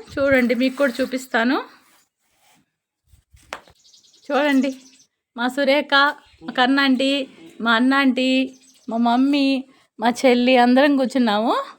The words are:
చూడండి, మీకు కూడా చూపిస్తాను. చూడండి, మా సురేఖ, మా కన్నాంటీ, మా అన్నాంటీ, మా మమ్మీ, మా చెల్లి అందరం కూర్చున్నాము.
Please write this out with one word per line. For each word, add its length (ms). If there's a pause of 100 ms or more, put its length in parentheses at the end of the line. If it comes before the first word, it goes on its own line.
(100)
చూడండి, 440
మీకు 220
కూడా 240
చూపిస్తాను. 580 (2750)
చూడండి, 460 (600)
మా 120
సురేఖ, 460 (480)
మా 100
కన్నాంటీ, 760 (320)
మా 120
అన్నాంటీ, 840 (320)
మా 80
మమ్మీ, 680 (360)
మా 120 (140)
చెల్లి 300
అందరం 400
కూర్చున్నాము. 580 (240)